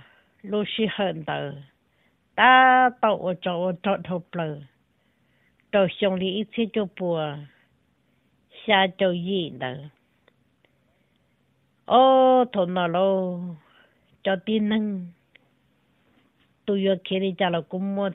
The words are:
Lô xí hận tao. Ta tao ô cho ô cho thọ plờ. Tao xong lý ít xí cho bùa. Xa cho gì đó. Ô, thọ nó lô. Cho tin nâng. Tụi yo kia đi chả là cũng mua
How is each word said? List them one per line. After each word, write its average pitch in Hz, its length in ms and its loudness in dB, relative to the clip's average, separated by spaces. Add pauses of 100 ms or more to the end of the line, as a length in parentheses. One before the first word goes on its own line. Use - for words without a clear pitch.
(420)
Lô 208 260 -4
xí - 220 -4
hận 170 340 -4
tao. 147 280 -8 (880)
Ta 254 500 6 (120)
tao 214 160 2
ô 185 240 -4
cho 185 120 -4
ô 180 180 -2 (120)
cho 196 200 0
thọ 180 160 -6 (120)
plờ. 156 280 -6 (1120)
Tao 196 180 4
xong 190 260 -2
lý 185 160 -2
ít 214 160 -6 (100)
xí 233 60 0 (100)
cho 214 120 -2 (140)
bùa. 160 360 -4 (1300)
Xa 196 200 4 (100)
cho 190 140 0
gì 180 480 -4
đó. 127 140 -6 (2000)
Ô, 262 680 6
thọ 190 120 0
nó 180 220 -2
lô. 185 520 0 (840)
Cho 190 120 -2 (100)
tin 214 240 0
nâng. 208 380 -4 (1600)
Tụi 196 200 -2
yo 190 80 2 (100)
kia 190 160 -4
đi 190 180 -2
chả 185 120 0
là 170 120 -2
cũng 196 340 -6
mua 202 200 -2